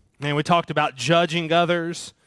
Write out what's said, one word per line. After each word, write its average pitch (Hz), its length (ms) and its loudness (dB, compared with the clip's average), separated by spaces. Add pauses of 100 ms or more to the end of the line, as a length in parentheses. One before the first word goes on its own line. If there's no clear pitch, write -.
(180)
Man, 143 160 -4
we 151 80 0
talked 170 280 0
about 147 260 -2
judging 160 560 0
others. 170 640 0 (120)